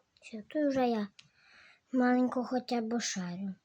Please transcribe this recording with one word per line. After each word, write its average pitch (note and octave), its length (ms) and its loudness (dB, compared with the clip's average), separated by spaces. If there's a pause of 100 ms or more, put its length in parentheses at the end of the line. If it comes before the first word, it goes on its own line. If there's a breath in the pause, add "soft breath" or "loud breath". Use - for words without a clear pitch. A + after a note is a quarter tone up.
(220)
все, G#3+ 200 -14
тут D4+ 260 0
вже C4 200 2
я G#3+ 200 0 (840 loud breath)
маленько B3 520 2
хоча A#3+ 380 -2
б A3+ 180 -2
шарю. F#3 640 -4